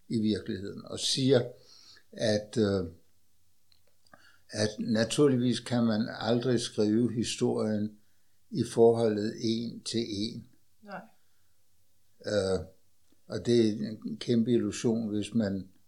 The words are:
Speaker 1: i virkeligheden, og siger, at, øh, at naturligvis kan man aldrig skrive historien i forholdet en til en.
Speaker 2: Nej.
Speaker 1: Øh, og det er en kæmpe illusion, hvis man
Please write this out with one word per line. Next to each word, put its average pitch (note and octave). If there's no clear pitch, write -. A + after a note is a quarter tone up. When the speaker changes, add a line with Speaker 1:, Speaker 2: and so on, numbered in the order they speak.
Speaker 1:
i A#2
virkeligheden, G2
og G#2
siger, C3
at, G#2+
øh, G2
at G#2+
naturligvis A#2+
kan A#2+
man A2
aldrig A#2
skrive G#2+
historien A2
i D3
forholdet A2+
en A2+
til A#2
en. A2
Speaker 2:
Nej. G3+
Speaker 1:
Øh, F#2+
og A2+
det A#2
er G#2
en -
kæmpe A#2
illusion, A2+
hvis G#2
man G2